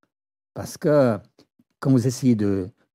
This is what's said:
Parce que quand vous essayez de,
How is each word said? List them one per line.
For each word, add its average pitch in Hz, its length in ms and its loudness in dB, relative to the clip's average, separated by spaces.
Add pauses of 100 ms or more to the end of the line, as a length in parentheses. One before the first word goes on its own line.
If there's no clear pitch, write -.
(540)
Parce - 220 -12
que 135 420 2 (600)
quand 143 120 -2
vous 123 160 2
essayez 123 280 0
de, 101 360 -2 (240)